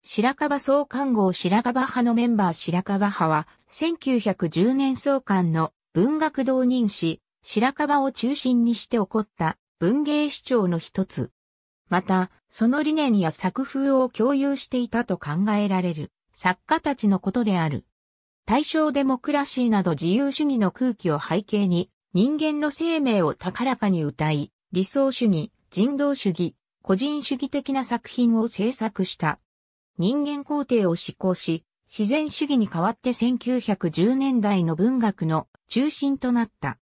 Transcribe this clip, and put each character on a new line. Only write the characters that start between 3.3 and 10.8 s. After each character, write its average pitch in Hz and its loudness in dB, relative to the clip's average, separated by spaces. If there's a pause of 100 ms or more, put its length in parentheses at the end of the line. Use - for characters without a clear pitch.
千 330 -2
九 254 0
百 190 -2
十 202 2
年 269 0
創 277 0
刊 180 2
の 160 0 (200)
文 269 2
学 302 -2
同 262 2
人 247 2
誌、 165 -4 (240)
白 247 0
樺 285 0
を 269 0
中 262 -2
心 247 2
に 233 2
し - -8
て 240 0
起 202 2
こ 220 -2
っ 208 -6 (100)
た 160 -2 (220)
文 240 2
芸 294 0
主 - -6
張 226 0
の 170 0